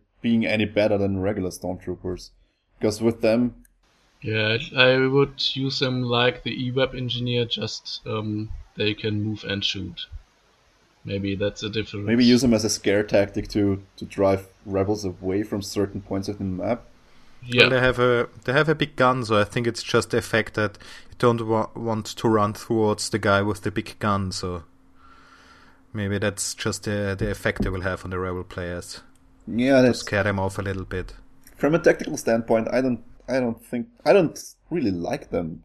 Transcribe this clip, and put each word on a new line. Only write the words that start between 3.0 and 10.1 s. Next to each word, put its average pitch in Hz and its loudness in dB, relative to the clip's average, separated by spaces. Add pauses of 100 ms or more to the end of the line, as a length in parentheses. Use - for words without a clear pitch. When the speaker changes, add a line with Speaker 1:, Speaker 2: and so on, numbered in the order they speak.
Speaker 1:
with 113 0
them 117 2 (680)
Speaker 2:
Yeah, 110 0 (180)
I, 127 4
I 131 6
would 135 0
use 135 -4
them 127 0
like 120 2
the 120 -6 (160)
E-Web 131 0
engineer, 120 -2
just, - -8
um, 107 -4 (260)
they 107 0
can 104 -4
move 107 -4
and 101 -4
shoot. 92 -6 (1000)